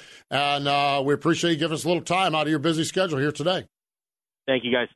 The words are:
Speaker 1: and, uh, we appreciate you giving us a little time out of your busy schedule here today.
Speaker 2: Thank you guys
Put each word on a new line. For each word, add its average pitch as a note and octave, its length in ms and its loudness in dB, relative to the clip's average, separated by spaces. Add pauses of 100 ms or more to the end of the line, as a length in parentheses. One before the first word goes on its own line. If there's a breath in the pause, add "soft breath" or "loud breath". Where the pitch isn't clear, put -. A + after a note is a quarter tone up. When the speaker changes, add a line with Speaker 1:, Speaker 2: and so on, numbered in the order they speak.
(320 loud breath)
Speaker 1:
and, C#3+ 380 0
uh, C#3+ 340 2
we C#3+ 100 2
appreciate E3 380 0
you D#3+ 60 2
giving D#3+ 180 -2
us A#2+ 80 -6
a D3 60 -2
little F3 140 0
time F3 300 0
out D#3 100 0
of D3+ 60 0
your D#3 100 2
busy D#3+ 260 0
schedule F3 340 -2
here D3 140 0
today. D#3 320 -2 (840)
Speaker 2:
Thank B2+ 160 0
you A#2+ 80 -4
guys A#2+ 240 0